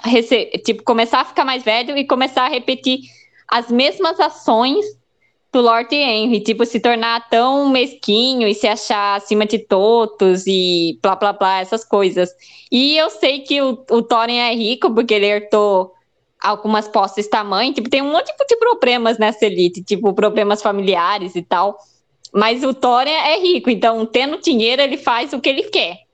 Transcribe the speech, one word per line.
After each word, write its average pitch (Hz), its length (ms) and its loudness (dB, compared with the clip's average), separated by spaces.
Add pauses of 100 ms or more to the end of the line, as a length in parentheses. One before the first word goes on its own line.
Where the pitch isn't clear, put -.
rece-, 233 460 0 (160)
tipo, 220 160 -2
começar 233 380 0
a - 40 -2
ficar 294 220 -2
mais 254 160 -4
velho 240 340 -2
e 277 100 -2
começar 262 380 0
a 262 40 0
repetir 254 520 -4 (480)
as 240 220 -2
mesmas 294 500 0
ações 294 640 0 (680)
do 254 120 2
Lord 233 320 2
Henry, 233 460 0
tipo, 226 260 -2
se 240 120 -4
tornar 233 520 0
tão 269 380 2
mesquinho 254 760 0
e 202 80 0
se 226 140 -2
achar 202 480 -2
acima 208 300 -2
de 214 120 -2
todos 202 880 2
e 175 560 0
blá, 190 140 0
blá, 202 160 0
blá, 190 280 0
essas 220 240 -6
coisas. 180 460 0 (400)
E 277 260 2
eu 311 120 2
sei 269 320 -2
que 285 220 -2
o, 262 280 -4
o 233 120 2
Thorin 233 340 0
é 240 180 0
rico 233 380 -2
porque 226 220 0
ele 202 120 2
herdou 208 640 0 (480)
algumas 214 460 -2
posses 208 420 -2
da 220 140 -2
mãe, 196 300 -2
tipo, 233 160 -6
tem 277 140 0
um 285 100 -4
monte 440 200 -2 (160)
de 466 80 4
problemas 247 640 2
nessa 214 280 2
elite, 180 360 0
tipo, 196 300 0
problemas 202 500 0
familiares 190 720 -2
e 175 80 -4
tal, 190 360 -2 (540)
mas 226 300 2
o 262 120 -2
Thorin 262 360 0
é 311 300 0
rico, 349 300 0
então, 226 360 0
tendo 269 340 -2
dinheiro, 247 420 0
ele 277 140 0
faz 269 360 -2
o 262 80 -6
que 302 80 -2
ele 269 160 -2
quer. 185 380 -4 (120)